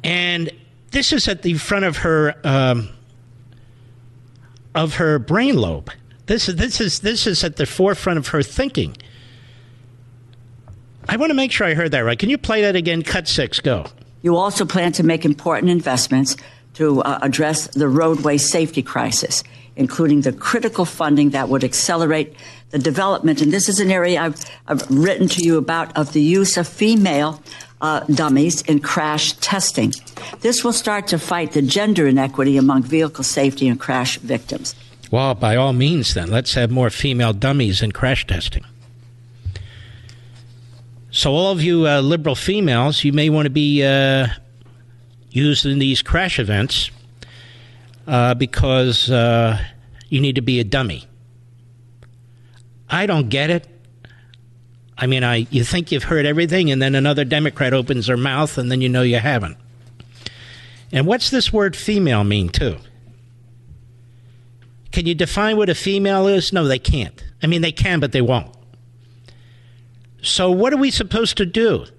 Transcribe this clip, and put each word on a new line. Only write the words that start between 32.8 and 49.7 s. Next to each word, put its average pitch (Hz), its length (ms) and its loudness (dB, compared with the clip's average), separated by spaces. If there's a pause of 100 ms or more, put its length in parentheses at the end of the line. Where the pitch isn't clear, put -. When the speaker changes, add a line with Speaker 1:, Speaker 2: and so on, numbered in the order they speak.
Speaker 2:
vehicle 147 420 -2
safety 135 440 0
and 120 120 0
crash 127 380 -4
victims. - 560 -8 (360)
Speaker 1:
Well, 131 240 0
by 110 220 0
all 131 160 2
means, 139 400 2
then, 85 180 -4
let's 113 240 -2
have 120 160 0
more 127 200 2
female 120 420 0
dummies 110 480 0
in 107 120 -2
crash 131 340 -2
testing. - 380 -4 (2500)
So - 220 0
all 180 200 2
of 170 100 0
you, 165 260 4
uh, 143 140 4
liberal 147 320 0
females, 151 720 0
you 143 80 2
may 151 180 2
want 151 160 2
to 135 40 0
be, 143 320 2
uh, 135 440 2 (1040)
used 143 340 0
in 139 140 0
these 135 240 2
crash 175 360 0
events, 107 520 -2 (1160)
uh, 123 280 2
because, 127 760 0
uh, 117 480 2 (520)